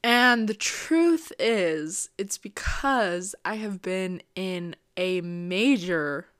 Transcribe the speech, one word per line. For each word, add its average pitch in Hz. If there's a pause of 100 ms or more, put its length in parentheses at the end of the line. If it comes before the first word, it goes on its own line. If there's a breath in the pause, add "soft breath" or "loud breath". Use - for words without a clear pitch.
And 240
the 214
truth -
is, 165
it's 196
because 202 (100)
I 208
have 208
been 185 (140)
in 180 (200)
a 185
major 175 (100)